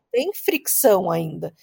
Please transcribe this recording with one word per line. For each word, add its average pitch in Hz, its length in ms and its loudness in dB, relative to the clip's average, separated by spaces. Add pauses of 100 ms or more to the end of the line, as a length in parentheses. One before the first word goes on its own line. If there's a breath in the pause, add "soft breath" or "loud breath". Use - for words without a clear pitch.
(120)
tem 302 220 -2
fricção 196 760 2
ainda. 165 540 -4